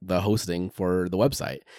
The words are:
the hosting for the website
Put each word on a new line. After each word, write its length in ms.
the 180
hosting 500
for 380
the 80
website 440